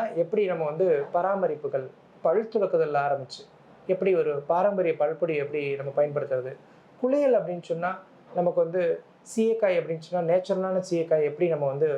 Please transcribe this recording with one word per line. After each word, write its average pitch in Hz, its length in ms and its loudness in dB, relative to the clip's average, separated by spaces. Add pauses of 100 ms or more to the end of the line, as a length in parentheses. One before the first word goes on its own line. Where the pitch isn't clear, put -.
(160)
எப்படி 170 300 0
நம்ம 170 180 -2
வந்து 160 220 0 (260)
பராமரிப்புகள், 165 720 0 (380)
பல் 208 260 2
துலக்குதல்ல 160 500 0
ஆரம்பிச்சு 139 440 -4 (460)
எப்படி 185 260 0
ஒரு 156 180 2 (140)
பாரம்பரிய 180 500 2
பல்பொடி 160 400 -2
எப்படி 147 240 -2 (160)
நம்ம 135 160 -8
பயன்படுத்துறது, 135 600 -2 (460)
குளியல் 262 400 2
அப்படின்னு 175 260 -4
சொன்னா 170 260 -4 (440)
நமக்கு 175 260 0
வந்து 170 220 0 (440)
சீயக்காய் 220 520 2
அப்படின்னு 160 280 -6
சொன்னா 175 180 -2
நேச்சுரலான 185 560 0
சீயக்காய் 165 480 0
எப்படி 160 200 0
நம்ம 147 180 0
வந்து 143 320 2